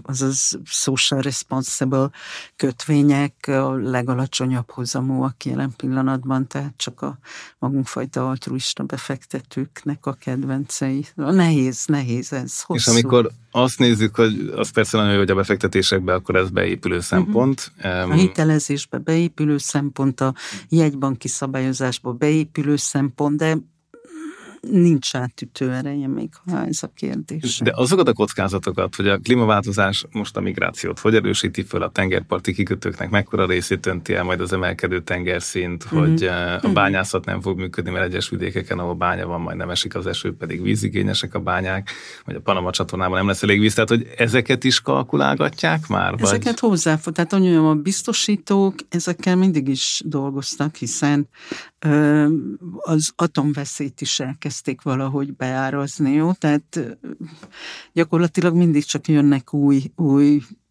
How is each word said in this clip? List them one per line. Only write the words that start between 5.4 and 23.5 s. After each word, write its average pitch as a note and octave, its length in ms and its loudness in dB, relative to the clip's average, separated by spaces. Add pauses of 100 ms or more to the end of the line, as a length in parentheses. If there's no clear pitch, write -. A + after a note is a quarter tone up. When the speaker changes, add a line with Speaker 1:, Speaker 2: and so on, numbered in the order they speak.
Speaker 1:
jelen C3 320 -4
pillanatban, C3 720 -2
tehát C#3 300 -8
csak - 240 -10
a C#3 160 -6 (420)
magunkfajta C3 680 -2
altruista C3 540 -6
befektetőknek - 1200 -8
a C#3 80 -4
kedvencei. C3+ 920 -4 (100)
Nehéz, D3+ 720 2
nehéz B2+ 480 -2
ez, C3 100 -4
Speaker 2:
És - 220 -8
Speaker 1:
hosszú. A#2 260 0
Speaker 2:
amikor A#2 400 6 (200)
azt B2+ 280 2
nézzük, A2+ 360 4
hogy G#2+ 400 2
az - 140 -2
persze A2 280 2
nagyon G#2 160 4
jó, G2+ 60 4
hogy G2 120 2
a F#2+ 40 2
befektetésekbe, F#2+ 760 2
akkor F#2 220 0
ez F#2 140 2
beépülő F#2 460 -2
Speaker 1:
Mhm. F2 80 -4
Speaker 2:
szempont. B2 680 0 (100)
Speaker 1:
A G2 60 -6
Speaker 2:
Em, F#2 240 -2
Speaker 1:
hitelezésbe D#3 840 2
beépülő D#3 600 0
szempont, C#3 640 -2
a C3 120 2 (360)
jegybanki C#3 580 2
szabályozásba C3 840 -4
beépülő D3 640 2
szempont, D3 640 0
de D#3+ 200 2 (1120)